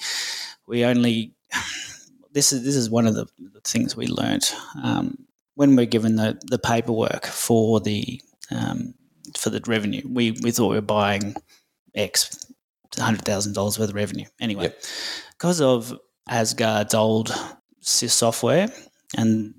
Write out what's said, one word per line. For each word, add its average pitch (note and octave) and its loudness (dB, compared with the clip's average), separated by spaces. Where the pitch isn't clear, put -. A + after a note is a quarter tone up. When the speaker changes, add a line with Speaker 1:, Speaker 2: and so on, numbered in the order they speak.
Speaker 1:
we A#2+ 0
only, A#2+ 2
<sighs> - -10
this C#3+ 2
is, C3 -2
this C#3 2
is A#2 2
one A2+ 4
of G#2+ 4
the, - -2
the - -20
things - -2
we A#2 -4
learnt. - 0
Um, G1+ -4
when C#3 6
we're A#2+ 6
given A2+ 2
the, A2 0
the A#2+ 0
paperwork A2+ 0
for A2+ 2
the, G#2+ -4
um, - -4
for - -4
the G#2+ -4
revenue, G#2 -2
we, A#2+ 0
we A#2+ 2
thought A2 2
we G#2+ 2
were A2 0
buying G#2 0
X, - -4
a - -4
hundred A2 0
thousand G2+ -2
dollars G2+ 0
worth A2 0
of G2+ -8
revenue. G#2 -4
Anyway, G#2 -4
Speaker 2:
Yep. - -6
Speaker 1:
'cause F3 2
of B2 2
Asgard's A2+ 0
old A2 2
sys - 0
software B2 2
and, A2 2